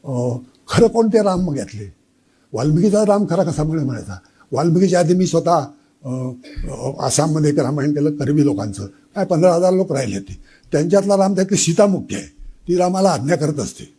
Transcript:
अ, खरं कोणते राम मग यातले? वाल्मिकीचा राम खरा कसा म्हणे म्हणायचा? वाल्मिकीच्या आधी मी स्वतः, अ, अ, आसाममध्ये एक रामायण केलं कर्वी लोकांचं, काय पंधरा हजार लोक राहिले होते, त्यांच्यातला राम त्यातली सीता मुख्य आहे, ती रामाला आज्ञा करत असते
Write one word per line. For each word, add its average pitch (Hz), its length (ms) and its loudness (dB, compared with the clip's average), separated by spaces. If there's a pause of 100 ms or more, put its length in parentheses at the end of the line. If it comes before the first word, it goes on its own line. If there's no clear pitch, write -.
अ, 123 320 -4 (320)
खरं - 180 4
कोणते 226 360 2
राम 185 180 0
मग 160 160 -2
यातले? 104 380 -10 (580)
वाल्मिकीचा 175 540 2
राम 202 240 2
खरा 180 120 0
कसा 156 200 -2
म्हणे 156 220 -2
म्हणायचा? 113 340 -8 (340)
वाल्मिकीच्या 175 480 2
आधी 170 140 2
मी 185 120 2
स्वतः, 160 340 2 (440)
अ, 127 60 -8 (600)
अ, 131 200 -6 (100)
आसाममध्ये 151 500 2
एक 147 80 0
रामायण 143 320 0
केलं 147 200 0
कर्वी 147 340 0
लोकांचं, 101 420 -4
काय - 380 -8
पंधरा 175 300 4
हजार 185 180 2
लोक 185 200 0
राहिले 127 240 -2
होते, - 220 -10 (340)
त्यांच्यातला 196 440 2
राम 196 180 2
त्यातली 190 220 0
सीता 170 300 4
मुख्य 180 300 -2
आहे, 98 100 -10 (420)
ती 180 80 0
रामाला 185 340 2
आज्ञा 147 260 0
करत 147 220 -2
असते - 400 -10